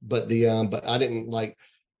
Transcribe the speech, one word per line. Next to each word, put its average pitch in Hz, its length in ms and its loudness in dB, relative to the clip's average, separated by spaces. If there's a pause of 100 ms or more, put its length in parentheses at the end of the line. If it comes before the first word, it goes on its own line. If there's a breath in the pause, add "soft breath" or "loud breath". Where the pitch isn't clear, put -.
but 110 280 -2
the, 117 180 4
um, 110 220 2
but - 180 -6
I 117 100 0
didn't, 117 320 -2
like, 110 280 -4 (420 soft breath)